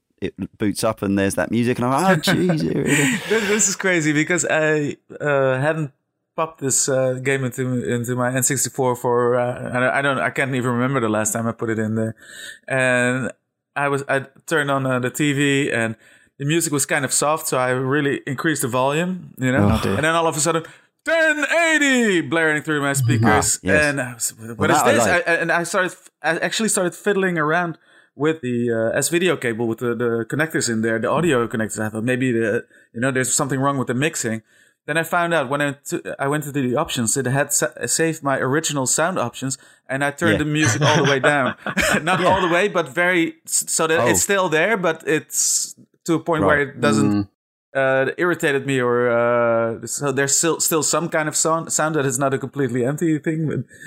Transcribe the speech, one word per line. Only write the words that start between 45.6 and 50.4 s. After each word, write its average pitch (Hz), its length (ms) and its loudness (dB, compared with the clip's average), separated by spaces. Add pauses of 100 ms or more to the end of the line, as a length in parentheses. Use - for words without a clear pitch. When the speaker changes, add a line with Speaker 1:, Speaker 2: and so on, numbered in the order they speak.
Speaker 2:
to 165 100 0
a 156 60 2
point 160 240 0
where 147 140 4
Speaker 1:
Right. 139 100 0
Speaker 2:
it 127 120 -14
doesn't, 110 320 4
Speaker 3:
Mm. 101 160 -2 (480)
Speaker 2:
uh, 135 420 2
irritated 151 480 0
me, 135 140 2
or, 123 280 2
uh, 117 800 2
so 139 240 -4
there's 139 260 0
still, 160 220 2